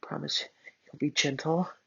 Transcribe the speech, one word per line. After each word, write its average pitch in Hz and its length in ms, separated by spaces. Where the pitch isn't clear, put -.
Promise - 440
you'll - 120
be 147 140
gentle? 160 580